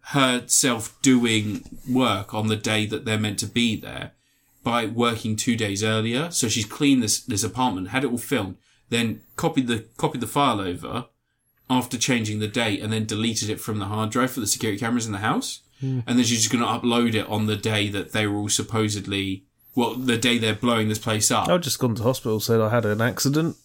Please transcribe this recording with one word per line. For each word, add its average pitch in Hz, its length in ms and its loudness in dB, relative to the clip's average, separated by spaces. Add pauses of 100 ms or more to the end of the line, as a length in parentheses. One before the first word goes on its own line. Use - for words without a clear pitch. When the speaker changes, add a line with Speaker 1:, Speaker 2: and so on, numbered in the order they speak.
(120)
Speaker 1:
herself 123 880 2
doing 110 600 4 (260)
work 117 440 2
on 110 140 0
the 110 80 2
day 107 300 0
that 104 200 -6
they're 110 140 0
meant 107 200 -2
to - 80 -4
be 117 280 0
there 64 360 -10 (520)
by 120 220 2
working 113 500 0
two 117 200 0
days 104 280 -2
earlier. 113 480 0
So - 160 0
she's 113 180 0
cleaned 139 380 4
this, 107 180 0
this 107 220 -2
apartment, 117 460 -2
had 131 140 -2
it 123 80 0
all 120 60 -2
filmed, 101 380 -2 (340)
then 117 320 -2 (140)
copied 139 320 0
the, 113 180 -2 (120)
copied 135 240 -2
the 110 60 -4
file 123 340 2
over 90 440 -6 (640)
after 127 280 0
changing 107 420 0
the 107 80 -2
date, 107 340 0
and 107 120 -2
then 110 120 0
deleted 110 440 -2
it 107 100 -4
from 107 200 -4
the 98 60 -4
hard 107 260 -2
drive 123 200 0
for - 80 -6
the 101 80 -2
security 101 320 -2
cameras 117 260 0
in 110 60 -6
the 98 60 -4
house. 131 440 -2 (200)
Speaker 2:
Hmm. 131 260 -2
Speaker 1:
And 123 100 2
then 123 80 6
she's 117 220 2
just - 40 -2
gonna 120 140 2
upload 117 480 2
it 104 140 0
on 107 200 0
the 107 100 0
day 104 320 0
that 101 240 -6
they 107 140 0
were 104 100 0
all 104 120 -4
supposedly, 101 960 -2 (320)
well, 113 180 2
the 123 240 0
day 120 200 2
they're 110 180 2
blowing 113 320 2
this 107 100 0
place 107 320 0
up. 113 200 2
Speaker 2:
I've 175 120 4
just 135 180 -4
gone 120 160 2
to 110 80 -4
hospital, 117 360 0
said 113 220 2
I 107 80 2
had 117 160 2
an 104 160 0
accident. 139 640 0